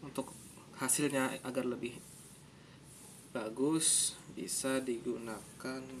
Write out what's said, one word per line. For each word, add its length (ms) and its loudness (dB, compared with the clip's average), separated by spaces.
untuk 320 -4
hasilnya 640 4
agar 240 0
lebih 320 -2
bagus, 880 4
bisa 480 0
digunakan 960 -4